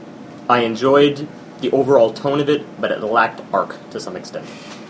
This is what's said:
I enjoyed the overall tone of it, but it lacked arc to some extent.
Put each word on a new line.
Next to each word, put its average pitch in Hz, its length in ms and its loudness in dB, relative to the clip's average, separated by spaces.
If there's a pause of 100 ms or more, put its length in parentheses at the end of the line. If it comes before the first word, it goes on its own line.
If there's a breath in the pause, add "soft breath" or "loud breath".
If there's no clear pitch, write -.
(500)
I 120 120 4
enjoyed 139 680 2 (340)
the 127 100 -2
overall 127 400 4
tone 143 300 -2
of 139 80 0
it, 147 160 -2 (160)
but 107 100 -2
it - 100 -4
lacked 113 400 0 (120)
arc 90 220 -2 (160)
to 113 80 -10
some 92 160 -10
extent. - 320 -12 (420 loud breath)